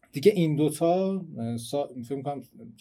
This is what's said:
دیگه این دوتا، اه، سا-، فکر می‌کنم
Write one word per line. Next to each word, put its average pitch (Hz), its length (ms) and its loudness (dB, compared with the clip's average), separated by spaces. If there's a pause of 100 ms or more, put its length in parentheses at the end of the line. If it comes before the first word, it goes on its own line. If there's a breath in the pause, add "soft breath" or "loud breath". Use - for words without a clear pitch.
(120)
دیگه 165 200 6
این 160 240 4
دوتا، 175 680 2 (120)
اه، 117 200 -4
سا-، 131 460 -6
فکر 135 120 -8
می‌کنم 139 260 -6 (400)